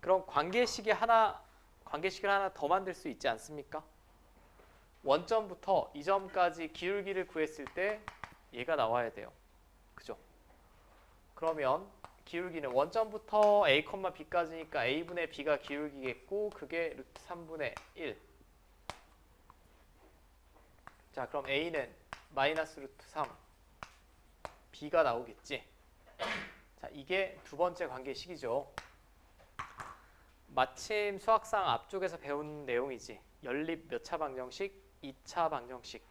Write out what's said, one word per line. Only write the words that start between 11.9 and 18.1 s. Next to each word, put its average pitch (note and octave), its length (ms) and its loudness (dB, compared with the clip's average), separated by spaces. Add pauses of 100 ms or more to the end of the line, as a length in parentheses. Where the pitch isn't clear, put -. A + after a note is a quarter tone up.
기울기는 E3 440 -4
원점부터 G#3 1000 4
A, D3+ 160 6
B까지니까 E3 1000 -2
A분의 E3 460 -2
B가 C#3+ 280 0
기울기겠고 C#3+ 920 -6
그게 E3 400 -4
루트 - 320 -16
삼분의 D#3+ 520 -8 (200)
일. D3 260 -8 (3000)